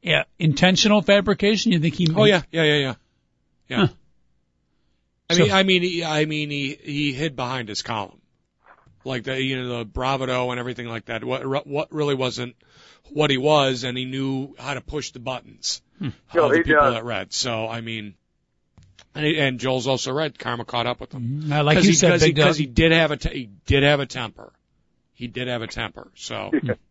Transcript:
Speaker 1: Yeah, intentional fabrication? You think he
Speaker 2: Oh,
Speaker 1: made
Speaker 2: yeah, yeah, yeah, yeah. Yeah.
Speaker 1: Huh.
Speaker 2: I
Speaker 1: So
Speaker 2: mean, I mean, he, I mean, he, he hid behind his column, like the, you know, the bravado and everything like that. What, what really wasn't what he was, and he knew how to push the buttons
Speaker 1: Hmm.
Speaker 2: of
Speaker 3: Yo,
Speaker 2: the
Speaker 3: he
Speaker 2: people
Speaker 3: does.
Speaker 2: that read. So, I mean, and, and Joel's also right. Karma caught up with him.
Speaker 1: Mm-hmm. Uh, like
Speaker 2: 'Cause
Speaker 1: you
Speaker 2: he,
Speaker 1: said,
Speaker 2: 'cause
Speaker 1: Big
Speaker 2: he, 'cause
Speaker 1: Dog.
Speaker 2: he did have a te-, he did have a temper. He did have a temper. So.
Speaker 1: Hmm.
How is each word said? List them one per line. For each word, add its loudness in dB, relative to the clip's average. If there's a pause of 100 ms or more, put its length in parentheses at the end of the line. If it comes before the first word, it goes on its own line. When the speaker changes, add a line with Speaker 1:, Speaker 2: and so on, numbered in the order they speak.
Speaker 1:
Yeah, 2 (140)
intentional 4
fabrication? 2
You 4
think 0
he 2
Speaker 2:
Oh, 4
Speaker 1:
made 8
Speaker 2:
yeah, 4 (100)
yeah, 0
yeah, 4
yeah. -2 (760)
Yeah. -4
Speaker 1:
Huh. 2 (1400)
Speaker 2:
I 0
Speaker 1:
So 6
Speaker 2:
mean, 4
I 4
mean, 4
he, -4
I 0
mean, -6
he, -6
he -4
hid -6
behind -6
his -8
column, -8 (840)
like -6
the, -4
you -4
know, -6
the -8
bravado -2
and -6
everything -8
like -10
that. -8
What, -4
what -6
really 0
wasn't -4 (560)
what 2
he 2
was, 2
and -6
he -6
knew -6
how -8
to -8
push -10
the -18
buttons -8 (180)
Speaker 1:
Hmm. -6
Speaker 2:
of -6 (200)
Speaker 3:
Yo, 4
Speaker 2:
the 4
Speaker 3:
he 2
Speaker 2:
people 4
Speaker 3:
does. 4
Speaker 2:
that -8
read. -6
So, -4
I -8
mean, -12 (1000)
and, -4
and 0
Joel's -2
also -2
right. -4
Karma -6
caught -4
up -6
with -14
him. -6
Speaker 1:
Mm-hmm. -4
Uh, 2
like 4
Speaker 2:
'Cause 6
Speaker 1:
you 8
Speaker 2:
he, 6
Speaker 1:
said, 6
Speaker 2:
'cause 4
Speaker 1:
Big 4
Speaker 2:
he, 4
'cause 4
Speaker 1:
Dog. -6
Speaker 2:
he 0
did 4
have 4
a -4
te-, -6
he -8 (180)
did 4
have 4
a -2
temper. -10 (640)
He -12
did -8
have -4
a -8
temper. -10
So. -10
Speaker 1:
Hmm. -2 (200)